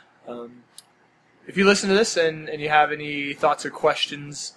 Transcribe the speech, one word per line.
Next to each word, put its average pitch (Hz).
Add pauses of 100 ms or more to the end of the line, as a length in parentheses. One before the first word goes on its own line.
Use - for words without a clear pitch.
(260)
Um, 120 (840)
if -
you 196
listen 196
to 190
this 214
and, 156
and 151
you 147
have 151
any 147
thoughts 147
or 143
questions 147